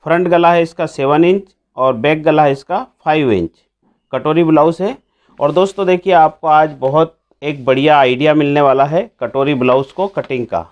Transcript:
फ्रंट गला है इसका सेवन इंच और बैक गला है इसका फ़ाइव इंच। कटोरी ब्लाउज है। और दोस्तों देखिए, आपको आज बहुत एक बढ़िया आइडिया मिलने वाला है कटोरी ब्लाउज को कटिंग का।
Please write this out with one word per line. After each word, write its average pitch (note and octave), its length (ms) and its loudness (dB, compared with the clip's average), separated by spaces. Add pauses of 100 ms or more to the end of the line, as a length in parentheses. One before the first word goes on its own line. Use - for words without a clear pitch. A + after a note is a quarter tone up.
फ्रंट F3 220 0
गला E3+ 240 4
है E3+ 100 2
इसका E3 260 -6
सेवन D3 360 0
इंच G3 180 2 (340)
और C3 180 0
बैक D3+ 280 -2
गला D3+ 220 2
है C#3+ 80 2
इसका F#3+ 340 -6 (180)
फ़ाइव D#3 280 0
इंच। F2 180 -2 (640)
कटोरी D#3 320 0
ब्लाउज D#3 360 2
है। G#3+ 160 -6 (420)
और D3 140 -2
दोस्तों F#3+ 340 -2
देखिए, F3+ 280 0
आपको D#3 340 0
आज D3+ 300 2
बहुत D3 400 -2 (240)
एक C#3+ 220 -8
बढ़िया C#3 340 2
आइडिया C3+ 360 2
मिलने D3 260 0
वाला C3+ 260 2
है F3+ 240 -4 (100)
कटोरी C3+ 360 -2
ब्लाउज B2+ 360 0
को F#3+ 160 -6
कटिंग C3+ 380 -8
का। F2 240 -8